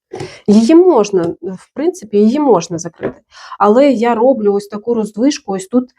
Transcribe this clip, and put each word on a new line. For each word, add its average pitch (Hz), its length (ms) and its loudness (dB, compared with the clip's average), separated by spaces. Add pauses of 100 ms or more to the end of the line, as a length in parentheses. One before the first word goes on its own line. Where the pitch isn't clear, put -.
(460)
Її 226 280 4
можна, 294 680 2
в 185 320 -14
принципі, 285 440 -4
її 226 220 2
можна 196 380 0
закрити. - 420 -12 (380)
Але 233 320 4
я 233 240 -2
роблю 226 380 0
ось 202 140 -4
таку 214 280 -8
роздвижку 220 580 -4
ось 190 140 -8
тут 247 320 -2